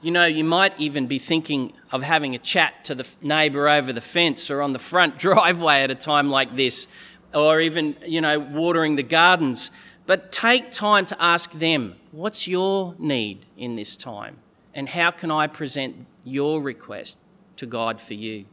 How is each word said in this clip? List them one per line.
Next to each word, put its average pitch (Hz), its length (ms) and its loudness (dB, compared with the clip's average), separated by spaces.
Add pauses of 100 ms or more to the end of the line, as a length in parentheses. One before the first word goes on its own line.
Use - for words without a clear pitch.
You 165 100 -4
know, 175 140 4
you 156 180 0
might 185 360 2
even 147 260 -2
be 131 140 -4
thinking 151 520 -2 (200)
of 131 100 -2
having 147 320 -2
a 120 60 -8
chat - 460 0
to 143 100 -6
the 127 80 -10
f-, - 180 -16
neighbour 147 480 2
over 135 240 2
the 117 80 -8
fence 170 480 0
or 143 120 -2
on 143 120 -2
the 123 60 -4
front 165 380 2
<laughs> - 20 -20
driveway 170 640 4
at 135 80 0
a 131 40 -4
time 147 360 2
like 131 240 0
this, 127 320 0 (460)
or 156 280 4
even, 156 340 0 (100)
you 165 160 -2
know, 151 180 2
watering 156 560 0
the 139 80 -2
gardens. 160 680 2 (360)
But - 240 0
take 247 400 0
time 208 340 2
to - 160 -8
ask 170 300 2
them, 151 440 -2 (160)
"What's 175 360 -6
your 185 500 -2
need 113 480 -4 (100)
in 120 200 -8
this 104 200 -6
time? 110 420 -14 (360)
And 139 160 -10
how 175 220 2
can 170 180 -8
I 156 180 0
present 135 600 -8 (160)
your 143 380 -2
request - 580 -10 (380)
to - 80 -12
God 113 360 -4
for - 140 -12
you?" 107 380 -10